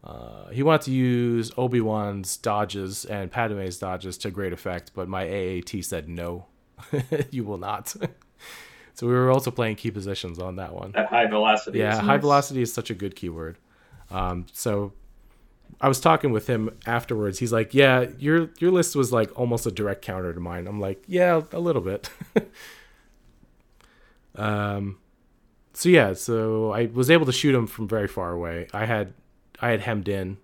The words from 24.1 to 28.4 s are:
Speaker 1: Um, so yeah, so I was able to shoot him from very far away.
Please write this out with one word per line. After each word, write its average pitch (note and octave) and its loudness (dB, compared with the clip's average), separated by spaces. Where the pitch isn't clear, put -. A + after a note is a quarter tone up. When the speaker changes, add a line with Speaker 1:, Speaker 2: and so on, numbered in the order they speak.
Speaker 1:
Um, G2+ -2
so - 2
yeah, B2 8
so A2 0
I A#2 2
was B2 0
able D#3+ 8
to C3 0
shoot C#3 4
him A2+ 2
from A2 -8
very G#2 0
far F2 -4
away. E2+ -6